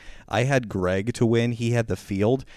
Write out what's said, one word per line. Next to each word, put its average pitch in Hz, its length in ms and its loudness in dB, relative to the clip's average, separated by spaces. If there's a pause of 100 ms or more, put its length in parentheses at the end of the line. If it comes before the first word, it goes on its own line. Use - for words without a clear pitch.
(280)
I 113 160 0
had 127 240 0
Greg 95 460 0
to 120 100 0
win. 117 280 2
He 117 180 -2
had 117 160 0
the 113 100 -4
field. 107 480 0 (120)